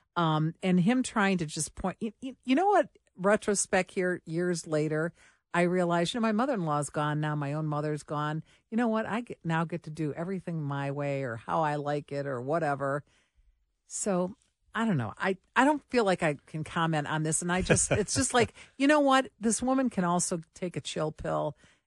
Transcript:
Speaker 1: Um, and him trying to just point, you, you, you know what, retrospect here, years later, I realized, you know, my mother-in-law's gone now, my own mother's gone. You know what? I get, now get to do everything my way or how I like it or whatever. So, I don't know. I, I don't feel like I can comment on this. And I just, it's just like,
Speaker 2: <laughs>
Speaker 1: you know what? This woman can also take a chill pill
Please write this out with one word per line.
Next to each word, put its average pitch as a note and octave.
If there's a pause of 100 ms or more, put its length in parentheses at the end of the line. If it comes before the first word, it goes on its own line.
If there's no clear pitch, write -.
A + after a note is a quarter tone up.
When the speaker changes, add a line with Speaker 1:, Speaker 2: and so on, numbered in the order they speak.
(160)
Speaker 1:
Um, D#3+
and F3+
him A#3+
trying G3
to E3
just D#3
point, -
you, A3 (100)
you, B3+ (100)
you B3+
know F4
what, F4 (300)
retrospect G3
here, F3+
years E3+
later, D#3 (440)
I F3
realized, F3
you B3
know, A3+
my A3
mother-in-law's F#3+
gone D3+
now, D3+
my C#3+
own D#3
mother's D3+
gone. D3+ (260)
You A3
know A#3+
what? A3
I A3
get, -
now E3
get E3
to D#3+
do D3+
everything E3+
my C#3
way C#3
or A#2
how E3
I D3+
like D3
it C#3
or C3+
whatever. C#3+ (840)
So, F#3 (400)
I A3+
don't G3+
know. A2
I, F#3+ (180)
I B3
don't D4
feel A#3+
like F#3+
I D3+ (100)
can D#3
comment D#3+
on D#3
this. D#3
And F3
I F#3
just, -
it's G3
just C4+
like, A#3+ (120)
Speaker 2:
<laughs> -
Speaker 1:
you C4+
know D4+
what? C4+ (100)
This G#3+
woman C4
can F#3+
also F3 (140)
take F3
a C#3+
chill D#3
pill D3+ (320)